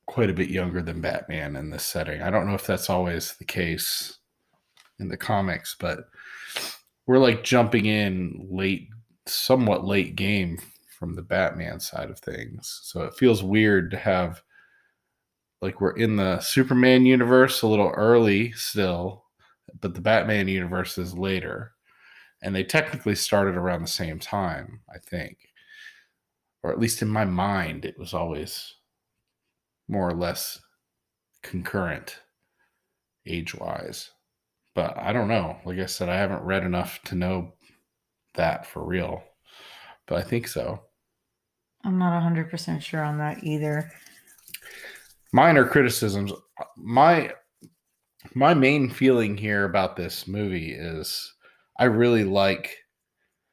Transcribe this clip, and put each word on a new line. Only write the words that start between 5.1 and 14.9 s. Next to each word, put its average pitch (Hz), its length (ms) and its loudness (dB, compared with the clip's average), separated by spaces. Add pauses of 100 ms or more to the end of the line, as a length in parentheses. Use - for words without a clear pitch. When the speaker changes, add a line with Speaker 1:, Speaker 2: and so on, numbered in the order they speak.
Speaker 1:
comics, 98 640 -2
but 82 220 -6 (1080)
we're, 127 120 8
like, 120 260 6
jumping 113 420 4
in 98 640 0
late, 95 380 -2 (380)
somewhat 120 580 2
late 98 320 0
game 92 420 0 (400)
from 87 160 -8
the 85 80 -10
Batman 85 560 -4
side - 320 -10
of - 80 -16
things. - 640 -14
So - 200 -8
it - 120 -8
feels 113 300 4
weird 98 480 4
to 95 60 -6
have, 92 440 -2 (1200)